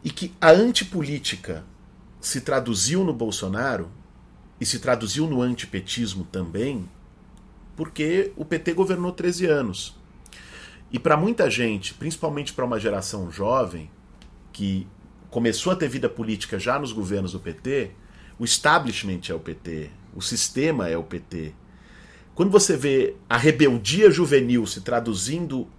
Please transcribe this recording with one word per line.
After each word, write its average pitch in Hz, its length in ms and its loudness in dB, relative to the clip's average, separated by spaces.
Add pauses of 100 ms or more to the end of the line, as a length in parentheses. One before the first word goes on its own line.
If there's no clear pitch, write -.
E 156 60 -4
que 180 320 -8
a 165 100 10
antipolítica 156 1120 2 (560)
se - 220 -4
traduziu 123 600 0
no 165 100 0
Bolsonaro 107 760 -4 (680)
e 123 60 -4
se - 140 -2
traduziu 120 480 0
no 135 140 0
antipetismo 98 840 -4
também, 98 640 -4 (880)
porque 160 600 0
o 165 100 -8
P 160 140 -2
T 170 140 -2
governou 180 380 0
treze 180 340 -2
anos. 139 520 0 (920)
E 123 80 -4
pra 151 180 4
muita 185 320 2
gente, 107 440 -2
principalmente 147 600 -6
pra 131 120 -2
uma 120 140 -2
geração 101 520 -4
jovem, 98 580 -2 (600)
que 98 360 -2 (420)
começou 117 440 0
a - 20 2
ter 170 120 -2
vida 123 200 -4
política 110 520 -4
já 123 180 0
nos 143 140 -6
governos 98 400 -4
do 92 80 -10
P 85 140 -10
T, 127 380 -4 (460)
o 117 80 -4
establishment 113 840 0
é 95 40 -4
o 82 60 -6
P - 160 -10
T, 78 340 -10 (240)
o 92 80 -10
sistema 127 680 -2
é 82 100 0
o 82 60 -4
P 82 160 -10
T. 78 340 -10 (840)
Quando 185 160 2
você 190 240 6
vê 135 400 2 (140)
a 117 80 2
rebeldia 143 720 6
juvenil 127 560 4
se 98 140 -8
traduzindo 120 880 -2 (120)